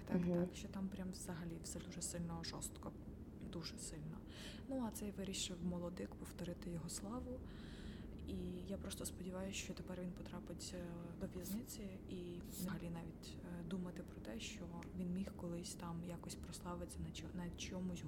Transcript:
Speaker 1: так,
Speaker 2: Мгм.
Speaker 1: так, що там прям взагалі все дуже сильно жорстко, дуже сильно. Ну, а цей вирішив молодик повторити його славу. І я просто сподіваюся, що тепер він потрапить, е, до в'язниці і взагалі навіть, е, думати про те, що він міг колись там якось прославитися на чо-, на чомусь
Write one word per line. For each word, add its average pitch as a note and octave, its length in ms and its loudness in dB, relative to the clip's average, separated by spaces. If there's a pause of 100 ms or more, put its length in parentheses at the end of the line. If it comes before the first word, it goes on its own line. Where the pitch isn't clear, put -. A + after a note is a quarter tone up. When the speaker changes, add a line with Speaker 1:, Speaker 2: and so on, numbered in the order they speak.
Speaker 1:
так, - 140 10
Speaker 2:
Мгм. F3 120 8 (120)
Speaker 1:
так, F3+ 100 2
що - 120 -2
там F#3+ 200 2
прям F#3 240 0
взагалі E3+ 520 -2
все - 160 -2
дуже F3 220 -4
сильно E3+ 420 2
жорстко, - 480 -2 (600)
дуже E3 240 -2
сильно. D#3 400 -2 (520)
Ну, C4 180 4
а G3+ 40 2
цей G#3 260 0
вирішив F#3+ 400 2 (120)
молодик F3 460 2
повторити - 560 -2
його E3+ 180 0
славу. B3 500 0 (880)
І G3 80 2 (340)
я G3 80 2
просто G3 280 -2
сподіваюся, F#3 540 0
що - 140 0
тепер F3+ 280 -2
він F3+ 100 2
потрапить, E3+ 680 -2
е, F3 40 0 (400)
до F#3 140 4
в'язниці G3 460 0 (280)
і F3 320 -2 (100)
взагалі E3+ 420 0
навіть, E3 500 -4
е, F3 260 -2
думати F3 340 0
про G3 300 -4
те, A3+ 60 -2
що - 220 -2 (380)
він F3+ 140 4
міг F#3+ 140 4 (100)
колись F3 360 0
там E3+ 220 0 (140)
якось - 260 -2
прославитися F3 640 -2
на D#3+ 120 0
чо-, - 160 -2 (100)
на F3 60 2 (140)
чомусь F3+ 500 2